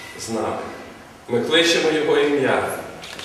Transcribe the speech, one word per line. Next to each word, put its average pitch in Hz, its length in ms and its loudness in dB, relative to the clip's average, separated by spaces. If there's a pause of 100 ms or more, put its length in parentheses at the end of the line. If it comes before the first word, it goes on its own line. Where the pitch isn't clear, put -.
(200)
з - 100 -10
нами. 110 280 -2 (720)
Ми 117 100 2
кличемо 165 520 4
Його 151 260 2
ім'я. 143 460 2 (600)